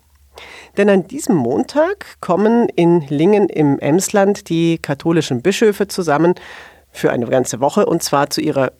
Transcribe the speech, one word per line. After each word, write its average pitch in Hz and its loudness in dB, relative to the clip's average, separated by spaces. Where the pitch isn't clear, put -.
Denn 208 2
an 190 2
diesem 269 -2
Montag 247 -2
kommen 214 2
in 170 2
Lingen 175 2
im 143 0
Emsland 196 0
die 165 0
katholischen 143 -2
Bischöfe 202 0
zusammen 170 0
für - -2
eine 123 -2
ganze 127 -2
Woche, 147 0
und - -2
zwar 143 0
zu - -4
ihrer 139 -2